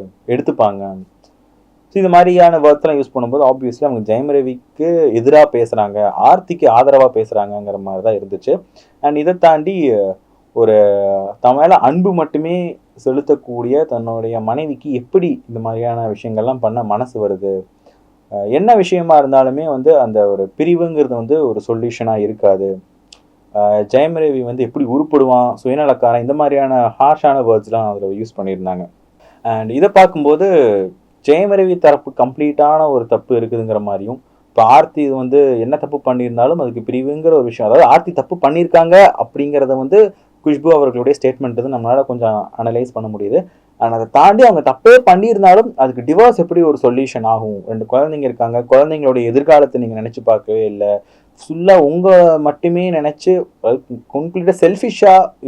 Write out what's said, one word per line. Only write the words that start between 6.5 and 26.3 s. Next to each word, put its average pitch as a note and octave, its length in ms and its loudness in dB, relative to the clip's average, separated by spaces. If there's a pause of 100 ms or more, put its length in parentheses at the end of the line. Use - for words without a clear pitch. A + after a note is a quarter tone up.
ஆதரவா C3 460 4
பேசுறாங்கங்கிற G#2 640 -6
மாதிரி F#2+ 260 -10
தான் A2 140 0
இருந்துச்சு. G2+ 440 -6 (400)
And D3 140 -2
இதை D#3 220 -2
தாண்டி D#3+ 540 0 (600)
ஒரு A2+ 200 2 (640)
தன் B2 160 2
மேல E3 200 4
அன்பு F3+ 380 0
மட்டுமே E3 640 -6 (260)
செலுத்தக்கூடிய C3+ 800 -2
தன்னுடைய A2+ 560 -8
மனைவிக்கு C#3 520 -8
எப்படி C#3+ 560 -4
இந்த A#2 120 -12
மாதிரியான A2+ 480 -6
விஷயங்கள்லாம் A2+ 500 -6
பண்ண A#2 240 -4
மனசு G#2+ 460 -6
வருது? G2 240 -6 (800)
அஹ், G2+ 180 -8
என்ன F#3 260 2
விஷயமா F3 440 2
இருந்தாலுமே C3+ 500 2
வந்து C#3+ 320 2
அந்த G#2+ 300 0
ஒரு G2 280 -4
பிரிவுங்கிறது E3 500 -2
வந்து B2 400 -2
ஒரு G#2 200 -4
சொல்யூஷனா A#2 480 -4
இருக்காது. G2 640 -2 (720)
அஹ், G#2 280 0 (120)
ஜெயம் D#3+ 220 0
ரவி D3 280 -2
வந்து B2 180 -6
எப்படி B2+ 220 -4
உருப்படுவான், B2+ 680 0 (100)
சுயநலக்காரன், B2+ 560 0
இந்த B2 140 -4